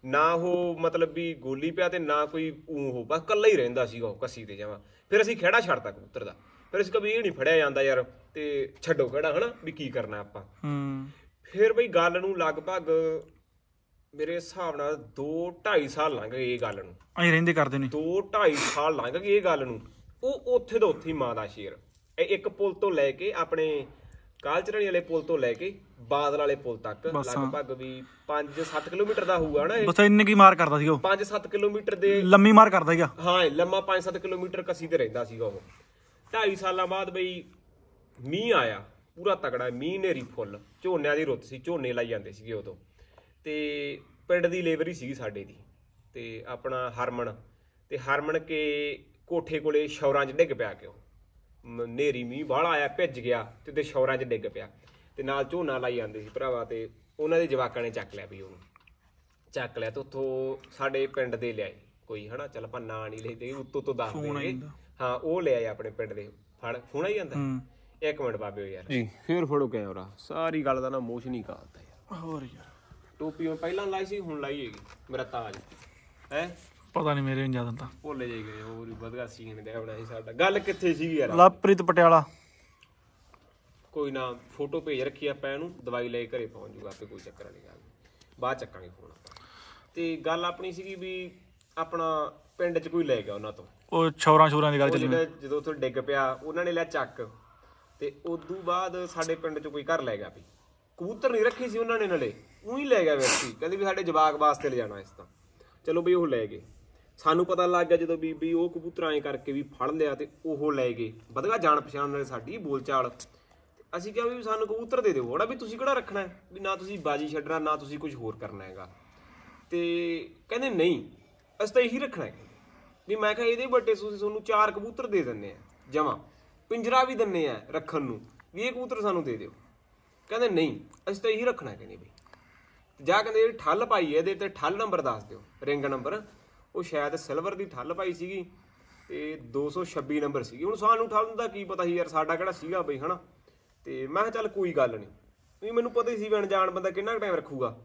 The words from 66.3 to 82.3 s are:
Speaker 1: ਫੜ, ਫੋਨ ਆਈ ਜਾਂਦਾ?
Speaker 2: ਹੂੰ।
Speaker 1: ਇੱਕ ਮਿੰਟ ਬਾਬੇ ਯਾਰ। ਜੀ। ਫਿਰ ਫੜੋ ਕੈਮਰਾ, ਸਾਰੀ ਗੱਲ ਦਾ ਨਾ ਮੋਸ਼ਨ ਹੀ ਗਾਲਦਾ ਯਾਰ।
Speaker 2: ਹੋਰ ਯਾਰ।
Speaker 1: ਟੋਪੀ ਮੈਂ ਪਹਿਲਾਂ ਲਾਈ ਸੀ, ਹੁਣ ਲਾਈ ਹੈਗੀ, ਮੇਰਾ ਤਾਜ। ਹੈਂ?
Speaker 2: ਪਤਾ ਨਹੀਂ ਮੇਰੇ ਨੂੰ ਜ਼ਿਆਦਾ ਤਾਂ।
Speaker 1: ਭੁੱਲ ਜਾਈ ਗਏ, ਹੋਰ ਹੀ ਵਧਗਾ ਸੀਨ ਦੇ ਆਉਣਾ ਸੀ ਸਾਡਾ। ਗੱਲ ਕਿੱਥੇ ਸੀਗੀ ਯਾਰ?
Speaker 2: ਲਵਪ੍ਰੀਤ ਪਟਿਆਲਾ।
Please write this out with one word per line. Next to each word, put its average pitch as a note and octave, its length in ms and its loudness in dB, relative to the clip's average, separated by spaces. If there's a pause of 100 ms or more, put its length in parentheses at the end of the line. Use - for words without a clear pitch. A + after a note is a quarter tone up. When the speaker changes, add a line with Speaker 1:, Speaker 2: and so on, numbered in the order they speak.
Speaker 1:
ਫੜ, A#2+ 160 -6 (140)
ਫੋਨ D3+ 140 -2
ਆਈ G#3 80 0
ਜਾਂਦਾ? D#3 220 -6
Speaker 2:
ਹੂੰ। C3+ 240 -2 (420)
Speaker 1:
ਇੱਕ D3+ 200 -2
ਮਿੰਟ A2+ 140 -2
ਬਾਬੇ G2+ 340 -8
ਯਾਰ। F#2 140 -14
ਜੀ। A#2+ 240 -2 (180)
ਫਿਰ E3 200 0
ਫੜੋ C#3 220 2
ਕੈਮਰਾ, G2 500 -6
ਸਾਰੀ D#3 440 -4
ਗੱਲ C3 180 0
ਦਾ C3 80 -4
ਨਾ C3 100 -4
ਮੋਸ਼ਨ A#2+ 360 -6
ਹੀ A2 140 -8
ਗਾਲਦਾ - 320 -18
ਯਾਰ। - 380 -18
Speaker 2:
ਹੋਰ D#3+ 240 -10
ਯਾਰ। A#2+ 220 -18 (540)
Speaker 1:
ਟੋਪੀ D#3 300 -6
ਮੈਂ D#3+ 80 -4
ਪਹਿਲਾਂ F#3 300 -4
ਲਾਈ F#3+ 200 -4
ਸੀ, G3+ 140 -8
ਹੁਣ D#3 200 -8
ਲਾਈ C#3 260 -6
ਹੈਗੀ, G#2+ 120 -14 (320)
ਮੇਰਾ C3 140 -6
ਤਾਜ। A2+ 320 -8 (760)
ਹੈਂ? E3 160 -2 (460)
Speaker 2:
ਪਤਾ D3+ 200 2
ਨਹੀਂ C#3 100 0
ਮੇਰੇ C3+ 180 0
ਨੂੰ C3+ 80 0
ਜ਼ਿਆਦਾ A#2+ 300 -2
ਤਾਂ। C3 80 -12 (140)
Speaker 1:
ਭੁੱਲ C3+ 260 -6
ਜਾਈ A2+ 140 -8
ਗਏ, G#2+ 200 -12
ਹੋਰ A2+ 260 -12
ਹੀ A2+ 40 -12
ਵਧਗਾ A2+ 340 -10
ਸੀਨ A2 380 -16
ਦੇ A2 80 -10
ਆਉਣਾ A2+ 240 -8
ਸੀ A2 100 -12
ਸਾਡਾ। A2+ 260 -12
ਗੱਲ F#3+ 260 4
ਕਿੱਥੇ F#3 360 0
ਸੀਗੀ D#3+ 220 -2
ਯਾਰ? C3 120 2
Speaker 2:
ਲਵਪ੍ਰੀਤ F#3 540 8
ਪਟਿਆਲਾ। E3+ 420 8 (1700)